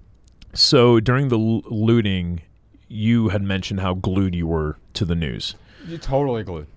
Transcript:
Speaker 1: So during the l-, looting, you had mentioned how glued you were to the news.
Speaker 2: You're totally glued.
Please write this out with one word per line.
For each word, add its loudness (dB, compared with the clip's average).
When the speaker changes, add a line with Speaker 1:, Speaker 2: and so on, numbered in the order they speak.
Speaker 1:
So 6
during 2
the 2
l-, 0
looting, 0
you 0
had -2
mentioned -4
how -2
glued -2
you -2
were -4
to -2
the 0
news. -6
Speaker 2:
You're -12
totally -2
glued. -10